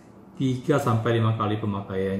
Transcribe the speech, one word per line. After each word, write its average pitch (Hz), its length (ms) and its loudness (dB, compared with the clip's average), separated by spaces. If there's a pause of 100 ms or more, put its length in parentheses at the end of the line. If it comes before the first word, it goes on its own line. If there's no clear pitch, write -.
(380)
tiga 131 400 0
sampai 117 400 2
lima 110 160 2
kali 107 240 0
pemakaian. 98 600 -2